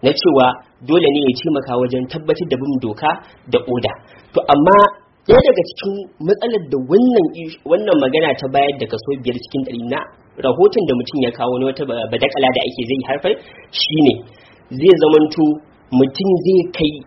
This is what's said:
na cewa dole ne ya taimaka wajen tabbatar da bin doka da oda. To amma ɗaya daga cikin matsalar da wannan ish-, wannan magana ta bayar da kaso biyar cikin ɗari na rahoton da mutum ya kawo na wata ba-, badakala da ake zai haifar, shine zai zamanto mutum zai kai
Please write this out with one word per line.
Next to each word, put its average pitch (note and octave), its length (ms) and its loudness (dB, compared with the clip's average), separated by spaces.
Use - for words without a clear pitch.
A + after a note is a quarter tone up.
na C3 80 2
cewa C#3 360 2
dole D#3 260 0
ne D3 160 2
ya C3+ 120 0
taimaka C3+ 400 -4
wajen B2+ 320 -2
tabbatar D#3+ 440 -4
da C3 80 -2
bin C#3 200 -6
doka B2 340 -4
da B2 180 -2
oda. B2 320 -4
To - 120 0
amma E3+ 360 4
ɗaya A3+ 100 8
daga C4 260 2
cikin - 280 -8
matsalar G#3 480 -2
da C#3 140 -4
wannan F#3+ 540 2
ish-, E3 280 -14
wannan F#3 360 0
magana C#3+ 360 0
ta C3+ 160 -6
bayar C#3 260 2
da B2+ 120 -8
kaso A2 280 -8
biyar B2 220 -6
cikin C3+ 260 -8
ɗari A#2+ 220 -8
na C3+ 160 -6
rahoton F#3 440 2
da C3+ 120 0
mutum B2 240 -4
ya B2 120 0
kawo B2 240 -4
na B2+ 120 -2
wata C3+ 180 -4
ba-, A#2 220 -6
badakala C3 420 0
da A#2+ 120 0
ake - 220 -6
zai C3 200 -4
haifar, C#3+ 300 -4
shine D3 480 0
zai D3 220 4
zamanto D#3 520 4
mutum C3 440 2
zai F#3 320 2
kai D3+ 240 -4